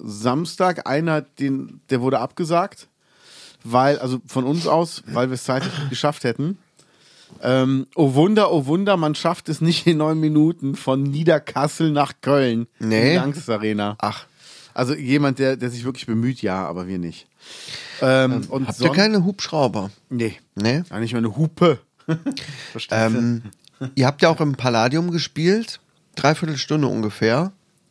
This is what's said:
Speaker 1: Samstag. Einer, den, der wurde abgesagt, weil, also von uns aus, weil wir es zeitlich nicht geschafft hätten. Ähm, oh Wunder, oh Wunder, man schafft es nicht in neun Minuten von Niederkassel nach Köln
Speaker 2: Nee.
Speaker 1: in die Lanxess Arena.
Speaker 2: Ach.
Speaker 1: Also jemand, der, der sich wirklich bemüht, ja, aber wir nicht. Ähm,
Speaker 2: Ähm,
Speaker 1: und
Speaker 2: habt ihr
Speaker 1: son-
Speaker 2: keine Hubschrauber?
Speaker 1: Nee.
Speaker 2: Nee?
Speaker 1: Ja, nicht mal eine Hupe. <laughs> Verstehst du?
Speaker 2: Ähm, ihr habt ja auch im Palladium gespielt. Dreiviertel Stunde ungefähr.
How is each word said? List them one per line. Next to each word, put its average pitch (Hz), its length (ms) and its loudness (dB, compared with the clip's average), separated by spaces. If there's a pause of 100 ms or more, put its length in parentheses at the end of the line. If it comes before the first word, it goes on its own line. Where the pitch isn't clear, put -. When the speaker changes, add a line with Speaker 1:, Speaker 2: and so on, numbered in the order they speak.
Speaker 1:
Samstag. 156 840 -2
Einer, 156 320 0
den, 135 720 -6
der 127 100 0
wurde 127 200 0
abgesagt, 170 680 -4 (760)
weil, 131 340 4
also 127 280 -4
von 131 180 -2
uns 160 220 -2
aus, 165 400 0
weil 120 220 -2
wir 127 60 -4
es 120 100 -8
zeitlich 165 340 -4
nicht 143 120 -6
geschafft 147 340 -2
hätten. 143 320 -4 (880)
Ähm, 131 440 2 (100)
oh 139 180 4
Wunder, 196 360 6
oh 151 140 2
Wunder, 190 320 2
man 156 180 0
schafft - 360 -4
es 156 100 -4
nicht 160 260 2
in 165 120 4
neun 156 200 0
Minuten 151 560 2
von 139 280 0
Niederkassel 151 880 0
nach 143 300 0
Köln 127 440 2 (120)
Speaker 2:
Nee. 110 240 2
Speaker 1:
in 131 80 6
die 170 60 4
Lanxess 147 340 -4
Arena. 104 480 -2
Speaker 2:
Ach. 104 260 -4 (480)
Speaker 1:
Also 127 220 -2
jemand, 139 440 0
der, 135 180 2
der 123 120 -4
sich 117 160 -10
wirklich 127 220 -8
bemüht, 117 360 -2
ja, 95 240 -2
aber 87 200 -8
wir 92 120 -6
nicht. 85 280 -8 (760)
Ähm, 131 320 2
Speaker 2:
Ähm, 120 160 -4
Speaker 1:
und 135 200 -4
Speaker 2:
habt - 120 -8
ihr 123 80 2
Speaker 1:
son- 147 80 0
Speaker 2:
keine 202 280 4
Hubschrauber? 127 680 -2 (180)
Speaker 1:
Nee. 113 300 -4 (160)
Speaker 2:
Nee? 120 360 0
Speaker 1:
Ja, 98 100 -8
nicht 117 120 -4
mal 120 60 -2
eine 113 180 -2
Hupe. 156 420 2 (280)
<laughs> 165 680 -8
Verstehst - 200 -8 (220)
du? 117 40 0
Speaker 2:
Ähm, 117 240 0 (520)
ihr 127 120 4
habt 139 160 0
ja 170 60 6
auch 160 120 2
im 147 140 0
Palladium 127 560 0
gespielt. 170 720 -2 (360)
Dreiviertel 156 400 0
Stunde 147 320 0
ungefähr. 113 640 0 (380)